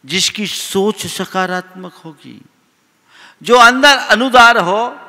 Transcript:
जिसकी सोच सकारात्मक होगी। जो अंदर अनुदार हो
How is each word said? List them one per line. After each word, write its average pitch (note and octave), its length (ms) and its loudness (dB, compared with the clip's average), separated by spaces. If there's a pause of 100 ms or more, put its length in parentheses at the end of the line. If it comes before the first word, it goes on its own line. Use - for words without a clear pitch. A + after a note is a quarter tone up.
जिसकी F3+ 420 -6
सोच - 600 -6
सकारात्मक F3+ 840 -8
होगी। D3 520 -20 (960)
जो A#3+ 120 2
अंदर B3+ 420 4
अनुदार A#3 600 2
हो G#3 520 -4